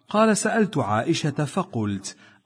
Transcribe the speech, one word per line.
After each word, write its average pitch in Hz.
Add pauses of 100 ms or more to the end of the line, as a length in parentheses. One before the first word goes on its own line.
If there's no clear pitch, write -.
قال: 214
"سألت 208
عائشة 131
فقلت: 104 (300)